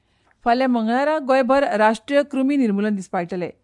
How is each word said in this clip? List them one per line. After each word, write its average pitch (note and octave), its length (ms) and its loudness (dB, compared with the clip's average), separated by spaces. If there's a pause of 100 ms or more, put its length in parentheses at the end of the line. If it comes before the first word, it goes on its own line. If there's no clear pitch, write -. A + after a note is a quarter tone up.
(460)
फाल्यां B3+ 240 2
मंगळारा B3 580 0
गोंयभर C4+ 360 2
राष्ट्रीय A3 600 0
कृमी C4+ 320 -2
निर्मुलन G#3+ 400 0
दीस F#3+ 140 -10
पाळटले. F3 420 -6 (120)